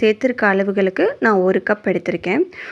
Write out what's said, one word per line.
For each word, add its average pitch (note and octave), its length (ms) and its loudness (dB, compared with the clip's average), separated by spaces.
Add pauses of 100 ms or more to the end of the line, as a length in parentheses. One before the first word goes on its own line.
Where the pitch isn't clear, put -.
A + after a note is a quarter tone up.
சேர்த்துருக்க A3+ 520 0
அளவுகளுக்கு G3 540 0 (180)
நான் F#3 240 4
ஒரு F#3 200 2
கப் G#3 240 -2
எடுத்திருக்கேன். F3 500 -2 (280)